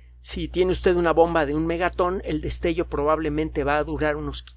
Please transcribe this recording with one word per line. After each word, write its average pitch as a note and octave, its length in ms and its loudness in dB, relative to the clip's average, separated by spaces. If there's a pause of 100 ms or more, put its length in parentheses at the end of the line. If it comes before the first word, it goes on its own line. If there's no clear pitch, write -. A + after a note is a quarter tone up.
(220)
Si E3 280 -4
tiene F3+ 220 2
usted F3+ 260 2
una E3+ 160 2
bomba E3 320 4
de C#3 80 -2
un E3 140 0
megatón, F3+ 580 -2
el D#3 160 -4
destello E3+ 480 -2
probablemente D3+ 760 0
va C#3+ 140 2
a D3+ 80 0
durar D3+ 320 -2
unos, D3 260 -8 (140)